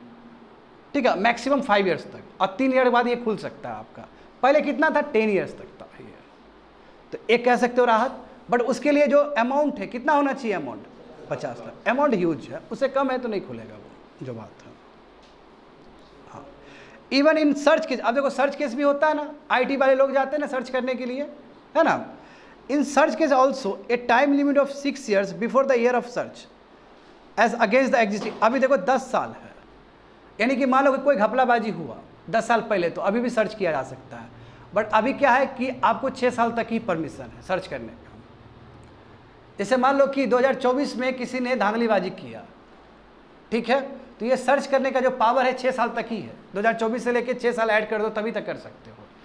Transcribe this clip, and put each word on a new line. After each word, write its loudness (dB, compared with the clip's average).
ठीक 0
है, 2
maximum 0
five 2
years 0
तक, -16
और 0
तीन 2
year 4
बाद 2
ये 0
खुल -4
सकता -12
है -10
आपका। -18
पहले 6
कितना 0
था? 2
टेन 0
years -2
तक -20
था -18
ये, -20
तो -10
एक 2
कह 6
सकते 2
हो 6
राहत, 2
but 2
उसके 0
लिए 4
जो 4
अमाउंट 0
है, -8
कितना -2
होना 2
चाहिए -4
amount? -8
पचास -8
लाख। -10
Amount 2
huge -2
है, -12
उससे -2
कम -2
है -2
तो -6
नहीं -4
खुलेगा -14
वो, -20
जो -10
बात -16
है। -20
हाँ, -20
even 6
in 4
search 4
case, -2
अब -2
देखो 0
search 0
case -4
भी -2
होता 2
है 2
ना, -6
आईटी 2
वाले 4
लोग 2
जाते 0
हैं -4
ना -4
सर्च -6
करने -4
के -8
लिए, -6
है 4
ना? 2
In 0
search 2
case 2
also 2
a 0
time 4
limit 2
of -4
six -6
years 0
before 0
the 4
year 2
of -2
search -8
as 4
against 2
the 4
existing, -2
अभी 4
देखो 4
दस 0
साल -2
है, -20
यानी 0
कि 0
मान 4
लो 6
कि -2
कोई 4
घपलाबाजी 2
हुआ -10
दस 0
साल 4
पहले 2
तो -6
अभी 0
भी -2
search -2
किया -2
जा -2
सकता -16
है, -18
but 0
अभी 2
क्या 4
है 4
कि -6
आपको 0
छः -2
साल -2
तक -4
ही -2
permission -6
है -20
search -4
करने -10
का। -20
जैसे 2
मान 4
लो 6
कि 0
दो 2
हज़ार 2
चौबीस 0
में -2
किसी -6
ने -2
धांधलीबाजी 0
किया, -14
ठीक -2
है, 2
तो -6
ये 2
सर्च 0
करने 0
का 0
जो 2
पावर 2
है 2
छः -2
साल -2
तक -6
ही -6
है, -14
दो -4
हज़ार 2
चौबीस -2
से 0
लेके -2
छः 0
साल 0
ऐड 0
कर -2
दो -2
तभी -4
तक -6
कर -8
सकते -20
हो, -20